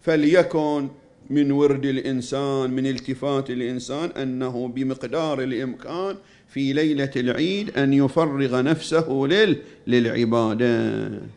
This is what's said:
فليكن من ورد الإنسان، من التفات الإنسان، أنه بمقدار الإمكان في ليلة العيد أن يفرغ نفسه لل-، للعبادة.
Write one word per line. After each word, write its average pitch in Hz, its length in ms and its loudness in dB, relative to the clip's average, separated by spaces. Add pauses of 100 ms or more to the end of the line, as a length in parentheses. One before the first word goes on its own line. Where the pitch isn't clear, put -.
فليكن 151 840 2 (420)
من 139 220 2
ورد 139 340 2
الإنسان، 135 840 -2
من 131 180 -2
التفات 135 640 -4
الإنسان، 127 600 -6
أنه 127 580 -4
بمقدار 131 760 -4
الإمكان 135 720 -6 (320)
في 135 260 -2
ليلة 143 420 0
العيد 156 640 -2
أن 139 160 4
يفرغ 139 680 2
نفسه 160 480 0
لل-، 151 480 2 (300)
للعبادة. 113 1200 2 (260)